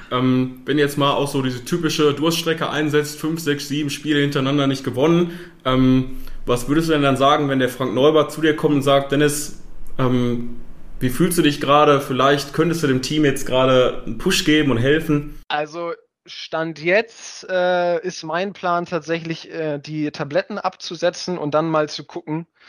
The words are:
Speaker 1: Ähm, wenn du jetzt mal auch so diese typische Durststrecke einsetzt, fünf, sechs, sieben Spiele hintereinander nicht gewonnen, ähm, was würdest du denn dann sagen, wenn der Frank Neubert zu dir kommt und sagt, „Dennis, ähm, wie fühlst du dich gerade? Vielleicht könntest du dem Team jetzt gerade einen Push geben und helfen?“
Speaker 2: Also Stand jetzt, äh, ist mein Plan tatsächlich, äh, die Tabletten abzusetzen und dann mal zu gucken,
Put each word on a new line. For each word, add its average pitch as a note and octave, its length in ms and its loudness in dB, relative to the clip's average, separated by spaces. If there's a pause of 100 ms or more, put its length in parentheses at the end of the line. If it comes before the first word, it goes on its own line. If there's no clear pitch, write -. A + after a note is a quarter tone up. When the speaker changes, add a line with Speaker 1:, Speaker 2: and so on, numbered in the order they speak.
(120)
Speaker 1:
Ähm, B2+ 540 0
wenn C#3+ 120 0
du D3 60 4
jetzt C#3+ 160 -2
mal C#3 140 2
auch C#3 140 0
so C#3 140 -2
diese B2+ 240 -4
typische D#3 480 2
Durststrecke D#3+ 560 -2
einsetzt, D3 500 0
fünf, D#3+ 200 -4
sechs, D3 280 -2
sieben C#3+ 220 -4
Spiele D3 300 -2
hintereinander C#3+ 480 0
nicht C3+ 160 -2
gewonnen, E3 560 2 (260)
ähm, C3 540 2 (260)
was B2 220 0
würdest D#3 220 2
du D#3 40 4
denn D3 80 2
dann C#3 160 2
sagen, C#3+ 320 4
wenn C3+ 80 0
der B2+ 120 2
Frank B2+ 260 -4
Neubert D3+ 360 4
zu - 80 -10
dir D#3 160 2
kommt D3+ 200 2
und C3+ 80 2
sagt, C#3 280 2
„Dennis, C#3+ 520 0 (340)
ähm, B2 600 0 (420)
wie B2+ 100 0
fühlst F3 300 0
du - 20 6
dich D3 180 2
gerade? C#3+ 420 4
Vielleicht C3+ 520 0
könntest E3 300 0
du C#3+ 40 2
dem B2+ 140 2
Team D3+ 240 0
jetzt C3 220 0
gerade B2+ 580 4
einen - 140 -6
Push - 260 0
geben D3+ 240 4
und A#2 80 2
helfen?“ D3 720 0
Speaker 2:
Also D#3+ 460 -6 (340)
Stand D#3+ 520 -8
jetzt, F#3 680 -2
äh, F3+ 560 2
ist F3 180 -8
mein F3 300 -4
Plan F3 320 -2
tatsächlich, E3 680 -6
äh, D#3 280 -4
die D3+ 320 -6
Tabletten E3+ 480 -4
abzusetzen F3 800 -6
und D3+ 160 -4
dann D#3+ 120 0
mal D3+ 220 0
zu - 140 -12
gucken, E3 420 -8 (240)